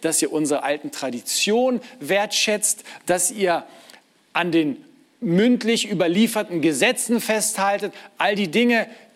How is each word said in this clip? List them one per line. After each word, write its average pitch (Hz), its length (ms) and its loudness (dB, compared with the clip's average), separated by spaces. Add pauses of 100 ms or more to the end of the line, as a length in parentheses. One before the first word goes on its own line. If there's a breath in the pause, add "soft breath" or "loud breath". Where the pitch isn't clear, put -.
dass 160 180 0
ihr 151 140 0
unsere 147 300 0
alten 147 260 -4
Traditionen 208 920 -2 (180 loud breath)
wertschätzt, 202 840 -2 (220 loud breath)
dass 180 240 0
ihr 180 340 0 (720 loud breath)
an 170 180 0
den 151 320 2 (360)
mündlich 220 680 2
überlieferten 185 720 0
Gesetzen 190 640 2
festhaltet.“ 202 720 -2 (240 loud breath)
All 190 160 0
die 196 140 0
Dinge, 233 380 2 (300 loud breath)